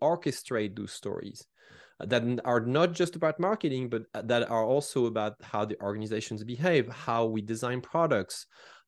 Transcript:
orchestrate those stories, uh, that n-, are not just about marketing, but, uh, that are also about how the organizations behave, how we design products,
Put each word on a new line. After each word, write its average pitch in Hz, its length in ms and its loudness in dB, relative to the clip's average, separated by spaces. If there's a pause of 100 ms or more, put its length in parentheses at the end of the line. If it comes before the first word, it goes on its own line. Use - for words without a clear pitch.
orchestrate 135 720 -2
those 104 180 -8
stories, - 540 -10 (540)
uh, - 60 -8
that 120 160 2
n-, 120 220 0
are 120 140 4
not 139 340 2
just 175 220 0
about 160 240 0
marketing, 165 500 0
but, 117 140 -2 (120)
uh, 107 80 -6
that 117 280 2
are 113 140 2
also 131 420 2
about 107 360 0
how 104 220 -2
the 107 160 -4
organizations 107 600 -4
behave, 123 460 2
how 117 360 0
we 110 160 0
design 113 400 -2
products, 143 680 0 (420)